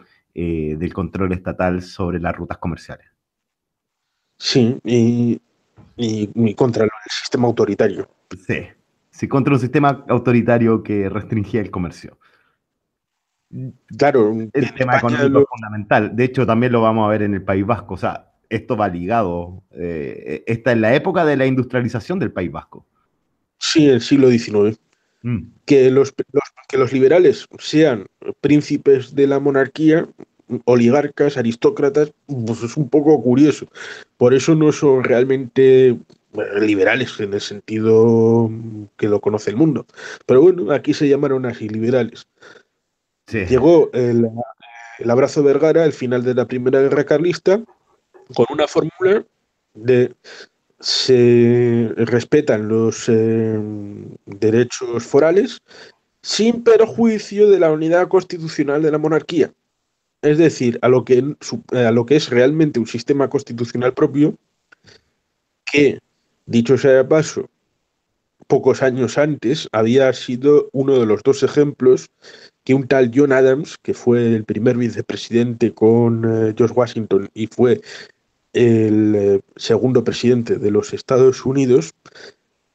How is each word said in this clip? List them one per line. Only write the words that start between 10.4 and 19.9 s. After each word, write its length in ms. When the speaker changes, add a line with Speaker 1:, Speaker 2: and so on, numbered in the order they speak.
Speaker 1:
que 260
restringía 540
el 80
comercio. 480
Speaker 2:
Claro, 340
Speaker 1:
el 200
Speaker 2:
en 240
Speaker 1:
tema 200
Speaker 2:
España 200
Speaker 1:
económico 120
Speaker 2:
lo 120
Speaker 1:
es 100
fundamental. 640
De 100
hecho, 220
también 260
lo 100
vamos 220
a 60
ver 120
en 120
el 80
País 240
Vasco. 280
O 40
sea, 320
esto 280
va 120
ligado. 720
Eh, 720